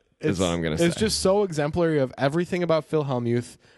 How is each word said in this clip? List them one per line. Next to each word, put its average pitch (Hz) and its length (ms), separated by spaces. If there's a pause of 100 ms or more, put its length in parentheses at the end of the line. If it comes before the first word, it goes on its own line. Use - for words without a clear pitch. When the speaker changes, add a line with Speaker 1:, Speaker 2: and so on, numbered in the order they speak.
(220)
Speaker 1:
is 101 120
Speaker 2:
It's, 82 60
Speaker 1:
what 90 120
I'm 85 100
gonna 80 140
Speaker 2:
it's 170 180
Speaker 1:
say. - 60
Speaker 2:
just 214 220
so 196 200
exemplary 160 560
of 131 220
everything 170 420
about 165 240
Phil 151 200
Hellmuth 120 520 (200)